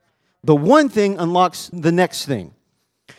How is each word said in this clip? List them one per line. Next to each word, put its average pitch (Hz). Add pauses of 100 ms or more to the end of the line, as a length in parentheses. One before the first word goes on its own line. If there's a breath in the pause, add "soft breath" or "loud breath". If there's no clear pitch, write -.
(440)
The 147
one 254
thing 202
unlocks 175
the 170
next 175
thing. 104 (640 loud breath)